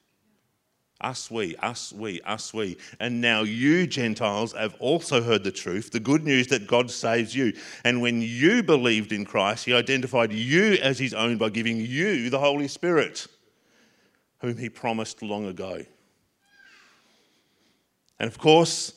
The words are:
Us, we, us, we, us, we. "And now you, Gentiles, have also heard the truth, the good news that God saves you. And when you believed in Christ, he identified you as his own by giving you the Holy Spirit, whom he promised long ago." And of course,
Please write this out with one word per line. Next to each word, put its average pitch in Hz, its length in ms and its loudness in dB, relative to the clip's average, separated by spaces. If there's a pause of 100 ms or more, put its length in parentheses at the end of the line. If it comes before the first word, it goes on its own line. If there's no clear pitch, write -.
(1000)
Us, 123 300 -8
we, 104 240 -4
us, - 380 -8
we, 104 300 -8
us, 110 300 -8
we. 101 220 -4 (240)
"And 120 220 -4
now 113 220 4
you, 135 440 2
Gentiles, 110 640 -2
have 110 280 -4
also 139 440 2
heard 110 220 2
the 95 60 -2
truth, 92 400 -6
the 123 100 -2
good 151 240 2
news 131 220 4
that 117 200 0
God 123 240 2
saves 117 420 -2
you. 123 200 0 (320)
And 123 160 2
when 120 200 0
you 139 420 2
believed 120 500 4
in 101 100 -4
Christ, 104 400 0
he 123 100 0
identified 123 600 2
you 151 400 2
as 135 260 2
his 127 140 -2
own 113 240 0
by 110 140 0
giving 113 260 -2
you 127 520 -2
the 135 100 0
Holy 143 280 2
Spirit, 143 600 0 (1120)
whom 120 180 -4
he 120 100 -8
promised 113 540 -6
long 104 240 -4
ago." 95 400 -8 (2250)
And 110 80 -2
of 117 100 -8
course, 160 600 2